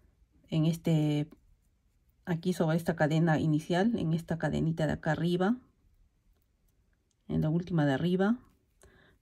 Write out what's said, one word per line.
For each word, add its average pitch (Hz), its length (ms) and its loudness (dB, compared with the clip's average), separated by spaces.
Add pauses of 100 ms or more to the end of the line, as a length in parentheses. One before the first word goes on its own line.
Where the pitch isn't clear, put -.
(520)
en 156 120 2
este, 151 680 0 (920)
aquí 180 280 -2
sobre 165 240 0
esta 170 200 -2
cadena 156 420 2
inicial, 175 580 0
en 160 180 -2
esta 165 220 -4
cadenita 156 520 -2
de 147 60 -2
acá 156 180 -4
arriba, 180 460 0 (1700)
en 160 140 0
la 156 60 0
última 165 380 0
de 143 60 2
arriba, 185 480 2 (800)